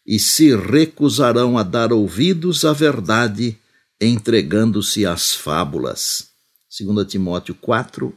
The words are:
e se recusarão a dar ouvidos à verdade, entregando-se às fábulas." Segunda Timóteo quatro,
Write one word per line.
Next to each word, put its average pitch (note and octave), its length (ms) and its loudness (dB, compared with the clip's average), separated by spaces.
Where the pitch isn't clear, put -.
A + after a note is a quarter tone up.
e G#2+ 120 0
se D3 360 4
recusarão B2 1000 2
a A2 60 2
dar A2+ 300 0
ouvidos D#3 720 0
à D#3 80 2
verdade, A#2 840 0
entregando-se G#2+ 1040 0
às E2+ 300 -2
fábulas." D2+ 960 -6
Segunda G#2 360 -4
Timóteo F2+ 500 -6
quatro, - 640 -6